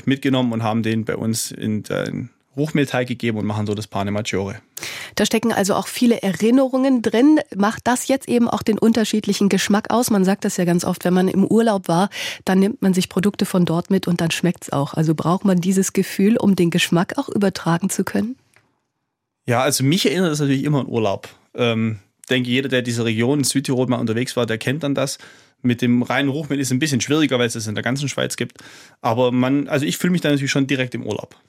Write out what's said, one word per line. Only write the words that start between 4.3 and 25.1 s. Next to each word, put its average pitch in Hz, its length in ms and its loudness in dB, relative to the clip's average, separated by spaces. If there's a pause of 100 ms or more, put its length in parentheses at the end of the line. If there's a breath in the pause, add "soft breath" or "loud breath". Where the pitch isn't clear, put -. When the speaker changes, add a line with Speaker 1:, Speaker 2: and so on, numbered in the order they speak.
Speaker 2:
Da 214 100 0
stecken 226 280 0
also 196 220 0
auch - 140 -2
viele 233 340 2
Erinnerungen 254 800 2
drin. 254 400 4 (160)
Macht 202 280 0
das 247 240 0
jetzt 269 200 -2
eben 240 200 2
auch - 140 -2
den 208 160 0
unterschiedlichen 214 720 2
Geschmack 202 420 0
aus? 240 200 2
Man 196 140 4
sagt 196 200 0
das 196 140 -2
ja 175 80 2
ganz 175 180 2
oft, - 200 -2
wenn 180 100 2
man 185 140 4
im 190 180 2
Urlaub 214 420 2
war, 175 220 2 (340 loud breath)
dann 190 140 2
nimmt 196 240 2
man 190 100 4
sich 180 160 0
Produkte 196 380 0
von 180 180 2
dort 165 260 -2
mit 190 160 2
und 175 140 0
dann 165 100 0
schmeckt's - 400 -2
auch. 139 220 -2
Also 160 220 2
braucht 180 320 0
man 180 160 4
dieses 190 320 0
Gefühl, 196 420 2
um 202 180 4
den 170 160 2
Geschmack 175 460 0
auch - 140 -4
übertragen 190 580 0
zu - 160 -4
können? 214 320 -4 (1120)
Speaker 1:
Ja, 123 160 2
also 139 200 0
mich 151 240 2
erinnert 165 260 2
das 147 80 -2
natürlich 139 240 0
immer 147 160 2
an - 80 -6
Urlaub. 107 400 -2 (260)
Ähm, 113 440 0 (320)
denke, 127 200 0
jeder, 131 180 0
der 127 120 0
in 117 40 -4
dieser 117 200 -2
Region 120 360 0
in 127 40 0
Südtirol 131 420 0
mal 120 140 -2
unterwegs 120 360 -2
war, 120 100 0
der 113 120 -4
kennt 139 240 -4
dann 143 120 -2
das. 131 240 -4 (440 loud breath)